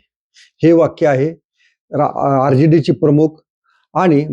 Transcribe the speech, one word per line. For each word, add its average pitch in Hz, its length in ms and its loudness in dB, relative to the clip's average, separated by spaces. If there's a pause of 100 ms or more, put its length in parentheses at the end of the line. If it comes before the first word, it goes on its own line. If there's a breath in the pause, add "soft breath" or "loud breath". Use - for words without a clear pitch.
(640 soft breath)
हे 160 80 4
वाक्य 160 360 0
आहे 139 220 -2 (680)
रा-, 139 500 -2
आरजेडीचे 151 460 0
प्रमुख 151 360 0 (640)
आणि 156 400 0